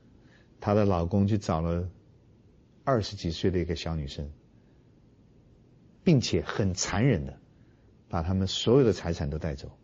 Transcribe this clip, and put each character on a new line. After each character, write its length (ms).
她 140
的 100
老 220
公 200
去 120
找 220
了 280
二 180
十 140
几 160
岁 180
的 80
一 60
个 100
小 220
女 100
生， 240
并 160
且 220
很 300
残 340
忍 200
的 120
把 140
他 100
们 140
所 320
有 60
的 100
财 180
产 160
都 100
带 160
走。 160